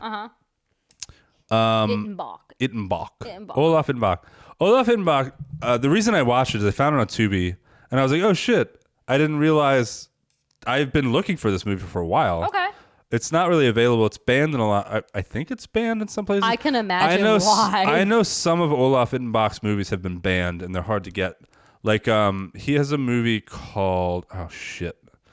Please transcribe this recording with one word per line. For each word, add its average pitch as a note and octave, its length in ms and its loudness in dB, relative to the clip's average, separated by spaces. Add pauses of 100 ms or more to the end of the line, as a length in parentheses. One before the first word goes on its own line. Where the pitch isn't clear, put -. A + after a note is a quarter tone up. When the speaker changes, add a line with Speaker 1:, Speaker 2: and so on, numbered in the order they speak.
Speaker 1:
Uh-huh. - 1500 -12
Speaker 2:
Um, A2+ 360 2 (260)
Speaker 1:
Ittenbach. A2+ 220 -12 (200)
Speaker 2:
Ittenbach. G2+ 500 -4 (140)
Speaker 1:
Ittenbach. G3 340 -12
Speaker 2:
Olaf D#3 320 2
Ittenbach. A2+ 300 0 (420)
Olaf A3+ 260 4
Ittenbach, E3 460 0 (300)
uh, A#2+ 160 2
the C3+ 120 2
reason G#3+ 240 2
I D#3+ 80 4
watched B2 320 2
it A2+ 80 -2
is - 20 0
I G2+ 60 4
found C#3+ 260 0
it C3 40 2
on G#2+ 60 0
Tubi. F#2 500 -2 (380)
And C3 60 2
I - 20 2
was C3+ 80 2
like, D#3+ 120 0
"Oh, G#3 100 4
shit. F3 500 0 (240)
I C3 120 2
didn't D3+ 200 2
realize C#3+ 680 2 (580)
I've C3 260 0
been C3+ 200 0
looking E3+ 240 0
for G#2+ 160 0
this F#2 120 -4
movie G2 220 -4
for F2+ 140 -6
a E2+ 60 -4
while." F2+ 400 0
Speaker 1:
Okay. F#4 200 -2 (460)
Speaker 2:
It's - 180 -4
not E3+ 180 2
really D#3 200 4
available. A#2 380 4
It's - 120 -4
banned C#3+ 360 0
in C3 60 -2
a A2 80 2
lot. G2+ 240 -2 (220)
I, G2+ 40 -6
I F#2+ 40 -4
think C3 300 -8
it's - 160 -12
banned A3+ 340 -2
in G#3 60 -8
some G#3 180 -8
places. G3+ 180 0
Speaker 1:
I A#3 120 2
can D4 180 -2
imagine F#3 460 0
Speaker 2:
I - 20 2
know A3 140 4
s-, F#3+ 100 2
Speaker 1:
why. G#3 400 2
Speaker 2:
I E3 160 2
know G#3+ 220 2
some E3+ 360 0
of D#3 120 2
Olaf C3 400 2
Ittenbach's A2+ 500 -2
movies G#2 280 -2
have F#2 120 -4
been F2+ 160 -6
banned, F2 440 0
and F2+ 120 -8
they're F2+ 80 -4
hard G2+ 220 -4
to F#2 80 -14
get. F#2 240 -4 (480)
Like, G#2+ 240 0
um, G2+ 480 2
he A#2+ 180 -2
has C#3+ 160 0
a C#3+ 80 0
movie A#2+ 420 0
called, F2+ 920 -4
oh, E2+ 140 -10
shit. - 480 -12 (360)